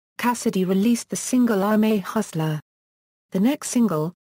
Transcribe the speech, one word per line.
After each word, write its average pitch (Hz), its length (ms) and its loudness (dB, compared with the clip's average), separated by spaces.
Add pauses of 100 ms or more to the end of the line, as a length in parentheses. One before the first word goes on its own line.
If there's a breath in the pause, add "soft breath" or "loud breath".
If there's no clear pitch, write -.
(180)
Cassidy 233 460 -2
released 196 440 0
the 190 80 -6
single 226 480 0
I'm 214 200 2
a 220 140 2
Hustler. 160 600 -4 (720)
The 190 80 0
next 269 300 0
single, 175 420 0 (160)